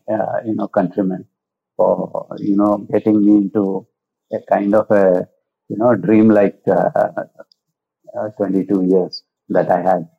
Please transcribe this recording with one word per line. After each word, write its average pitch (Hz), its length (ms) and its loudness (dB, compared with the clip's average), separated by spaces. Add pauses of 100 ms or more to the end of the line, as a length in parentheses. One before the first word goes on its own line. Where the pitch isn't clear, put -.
uh, - 380 -4
you 110 80 -4
know, 104 140 -6
countrymen 92 580 -4 (520)
for, - 500 -2 (100)
you 104 180 -2
know, 104 380 0
getting 107 320 2
me 104 120 6
into 95 500 -2 (440)
a 110 60 -6 (100)
kind 101 280 0
of 107 160 0
a, 95 360 2 (420)
you 104 80 -8
know, 120 180 2
dream 107 340 4
like, 104 380 2
uh, 90 220 2 (1300)
uh, 110 220 -6
twenty-two 95 460 -2
years 90 400 0 (260)
that 90 220 0
I 90 100 0
had. 92 260 -2 (120)